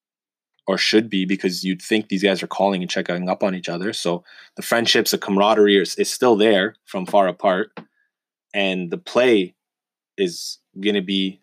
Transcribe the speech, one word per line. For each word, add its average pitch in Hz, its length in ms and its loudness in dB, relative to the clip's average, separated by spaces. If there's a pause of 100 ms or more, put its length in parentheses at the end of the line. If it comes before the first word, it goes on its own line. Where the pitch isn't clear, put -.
(680)
or 95 80 0
should 110 320 2
be, 95 160 -2
because 92 380 -2
you'd 92 180 -4
think 107 280 -2
these 95 160 -2
guys 95 180 0
are - 60 -8
calling 95 340 0
and 90 80 -8
checking 90 380 -4
up 92 160 -2
on 98 100 -2
each 90 140 -10
other. 90 240 -6
So 87 320 -4 (320)
the 98 60 -12
friendships, 117 500 0
the 101 60 0
camaraderie 101 600 4
is, 85 140 -2
is - 180 -2
still 120 240 4
there 104 380 2 (100)
from 95 220 -8
far 98 220 2
apart. 92 440 -2 (800)
And 92 380 -2
the 87 80 -6
play 117 560 2 (640)
is 175 400 -4 (220)
gonna 101 220 0
be 95 400 -2